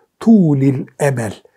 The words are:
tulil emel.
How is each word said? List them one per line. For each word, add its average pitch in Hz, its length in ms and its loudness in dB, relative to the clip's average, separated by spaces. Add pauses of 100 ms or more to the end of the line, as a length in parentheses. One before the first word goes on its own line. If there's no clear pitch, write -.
(200)
tulil 147 680 2 (120)
emel. 120 360 -4 (220)